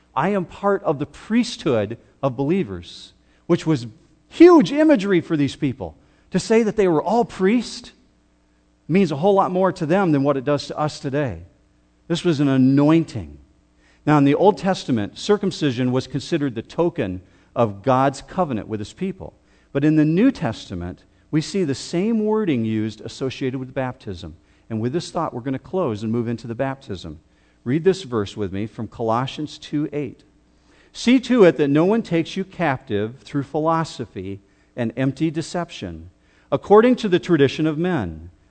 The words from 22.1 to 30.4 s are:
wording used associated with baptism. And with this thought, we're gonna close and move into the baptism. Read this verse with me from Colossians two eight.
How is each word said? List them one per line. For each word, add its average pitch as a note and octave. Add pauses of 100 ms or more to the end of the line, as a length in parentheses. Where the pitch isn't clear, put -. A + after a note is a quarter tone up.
wording G3+
used A2
associated C3
with B2+
baptism. F#2+ (340)
And A2
with B2+
this E3+
thought, D#3+
we're B2
gonna C3
close B2+
and A2
move A#2+
into A#2
the A2+
baptism. A2 (440)
Read D#3
this F#3
verse A2
with G2
me G#2
from A2
Colossians B2
two D3+
eight. C#3+ (680)